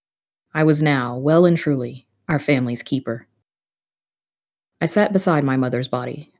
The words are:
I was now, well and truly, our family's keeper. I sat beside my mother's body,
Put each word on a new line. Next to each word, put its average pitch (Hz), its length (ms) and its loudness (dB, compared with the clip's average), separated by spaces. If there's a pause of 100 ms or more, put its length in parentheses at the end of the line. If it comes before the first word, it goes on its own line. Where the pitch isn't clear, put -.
(540)
I 156 80 0
was 156 200 2
now, 127 340 0
well 156 300 4
and 170 120 4
truly, 131 480 -4 (220)
our 151 100 0
family's 127 440 -2
keeper. 127 440 -6 (1500)
I 165 60 -2
sat 208 260 2
beside 175 300 2
my 135 140 0
mother's 127 320 -2
body, 123 520 -8